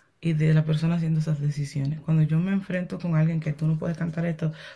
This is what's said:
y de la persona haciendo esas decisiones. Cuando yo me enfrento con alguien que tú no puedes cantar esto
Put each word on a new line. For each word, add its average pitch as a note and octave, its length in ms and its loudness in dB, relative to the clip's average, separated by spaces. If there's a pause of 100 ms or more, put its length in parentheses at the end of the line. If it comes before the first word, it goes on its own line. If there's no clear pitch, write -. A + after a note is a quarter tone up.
(200)
y E3 140 0
de D#3 200 4
la D#3 100 4
persona D#3+ 320 0
haciendo D#3+ 240 2
esas D#3 200 0
decisiones. C#3+ 640 -2
Cuando D#3+ 220 2
yo D#3 160 2
me F#3+ 120 0
enfrento F3+ 480 -4
con E3+ 160 0
alguien D#3+ 240 2
que D3+ 140 -2
tú D#3 140 -2
no D#3+ 100 2
puedes E3 200 -4
cantar E3 280 -2
esto D#3+ 260 -2 (240)